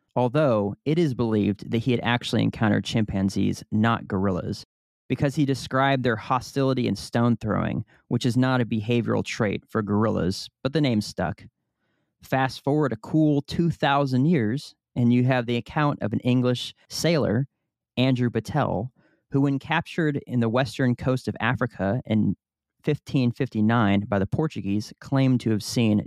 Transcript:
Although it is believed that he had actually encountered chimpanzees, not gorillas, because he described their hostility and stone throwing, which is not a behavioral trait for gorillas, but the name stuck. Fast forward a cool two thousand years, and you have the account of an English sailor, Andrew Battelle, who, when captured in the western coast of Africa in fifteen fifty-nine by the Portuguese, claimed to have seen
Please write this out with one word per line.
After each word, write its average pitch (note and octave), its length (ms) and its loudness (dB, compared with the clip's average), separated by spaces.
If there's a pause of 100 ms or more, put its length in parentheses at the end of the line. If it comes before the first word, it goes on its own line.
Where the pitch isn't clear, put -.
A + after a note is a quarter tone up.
(160)
Although A#2+ 600 2 (100)
it D#3+ 140 0
is D3+ 140 2
believed G#2+ 580 0
that A#2 80 0
he B2 120 0
had A#2 120 0
actually A#2 400 0
encountered G#2 400 0
chimpanzees, G2 880 -2
not A2 360 0
gorillas, F#2+ 580 -2 (420)
because C#3 280 -2
he D3 100 2
described C3 580 0
their A#2 140 0
hostility B2+ 720 -2
and G2 100 -2
stone A#2+ 380 0
throwing, F#2+ 480 -2 (260)
which B2 160 0
is A#2+ 120 2
not B2+ 240 2
a A2+ 40 0
behavioral A2 600 0
trait - 420 -2
for A2 140 -2
gorillas, G2+ 680 0 (120)
but C#3 120 -6
the D#3+ 80 2
name A#2+ 200 2
stuck. - 440 -6 (760)
Fast C3 420 -2
forward C#3+ 300 0
a G#2+ 40 -10
cool D3+ 440 2
two E3+ 300 0
thousand C#3+ 540 2
years, C3+ 500 0 (200)
and A#2+ 180 4
you B2 100 4
have B2+ 220 2
the A#2+ 100 -2
account D3 460 -2
of A2 120 -4
an A2+ 60 0
English B2 560 0 (140)
sailor, C3+ 580 0 (480)
Andrew B2 340 2
Battelle, A2 600 -2 (420)
who, C#3 100 2
when C#3 180 0
captured D#3 680 -2
in A#2+ 140 0
the A2+ 80 2
western B2 460 0
coast - 320 -2
of G#2 120 -4
Africa A#2 680 -2
in G#2 300 0 (460)
fifteen C3+ 500 -2
fifty-nine A2 720 2
by G2+ 180 0
the F#2+ 80 -2
Portuguese, G#2+ 720 -4
claimed C3 420 2
to A2 100 0
have G#2 120 -2
seen G#2+ 440 0